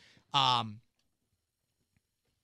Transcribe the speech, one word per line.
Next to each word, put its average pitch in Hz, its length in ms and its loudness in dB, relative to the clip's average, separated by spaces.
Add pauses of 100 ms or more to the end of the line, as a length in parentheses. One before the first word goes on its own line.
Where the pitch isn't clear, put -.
(360)
Um, 117 460 0 (1600)